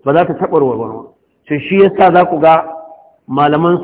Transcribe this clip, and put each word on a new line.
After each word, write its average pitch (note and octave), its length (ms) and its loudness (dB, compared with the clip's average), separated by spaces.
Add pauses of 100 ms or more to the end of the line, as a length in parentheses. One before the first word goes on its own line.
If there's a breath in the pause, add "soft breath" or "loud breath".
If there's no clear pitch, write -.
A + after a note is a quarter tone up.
Ba C#3 100 0
za E3 120 2
ta - 80 -6
taɓa - 180 -6
warwaru C3 260 0
ba. A2+ 320 -12 (380)
To D3 120 -4
shi F#3+ 200 -2
yasa F#3+ 340 2
za F3+ 120 4
ku F3 140 -6
ga D#3+ 260 2 (600)
malaman D3 580 0